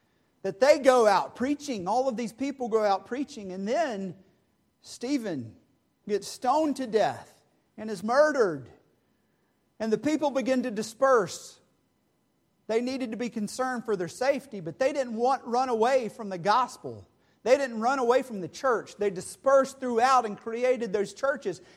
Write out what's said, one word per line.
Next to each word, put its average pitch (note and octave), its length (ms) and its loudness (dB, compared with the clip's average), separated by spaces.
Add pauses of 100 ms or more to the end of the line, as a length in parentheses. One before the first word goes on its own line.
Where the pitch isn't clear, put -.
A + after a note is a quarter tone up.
(420)
that F#3+ 180 -4
they D4 180 6
go B3+ 300 6
out E3 260 0
preaching, B3 540 -6
all B3+ 200 0
of A3+ 80 -4
these A3+ 160 -6
people C4+ 360 -8
go G#3+ 160 0
out G3 220 0
preaching, A#3+ 440 -10
and F#3+ 160 -8
then A3 480 -4 (680)
Stephen G#3 680 -6 (540)
gets G3 220 -4
stoned C#4+ 480 0
to C4 100 -6
death F3+ 480 -2 (420)
and A3 140 -10
is F#3+ 140 -8
murdered. A#3 640 4 (1080)
And A3 140 -4
the G#3 60 4
people D4 320 0
begin B3+ 320 2
to B3+ 80 -2
disperse. A3 880 2 (1080)
They A3+ 140 0
needed B3+ 300 -4
to A3 80 -8
be A#3+ 100 -4
concerned A#3 560 -6
for G#3+ 100 -2
their F3 140 -4
safety, B3+ 520 -2
but E3 180 -10
they C4+ 120 2
didn't C4 240 -4
want, A#3+ 300 0
run B3+ 240 0
away A#3+ 400 2
from G#3 220 -12
the F#3+ 80 -6
gospel. E3+ 680 0 (360)
They B3+ 160 6
didn't A#3 220 -4
run C4 180 2
away B3+ 240 4
from A3+ 180 -8
the D#3+ 80 -8
church. G#3 480 -2
They G#3 140 -2
dispersed C4 680 2
throughout B3 460 4
and G#3 140 -8
created A#3 560 -2
those G3+ 180 -2
churches. C4+ 480 -4 (160)